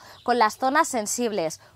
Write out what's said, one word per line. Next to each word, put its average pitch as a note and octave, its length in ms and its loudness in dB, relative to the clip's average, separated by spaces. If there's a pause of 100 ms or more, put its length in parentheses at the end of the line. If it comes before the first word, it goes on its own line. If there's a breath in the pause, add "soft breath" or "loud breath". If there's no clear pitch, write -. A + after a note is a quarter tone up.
(240 loud breath)
con A#3+ 140 2
las G#3+ 200 2
zonas C#4+ 300 2
sensibles. G#3 680 -4 (180 soft breath)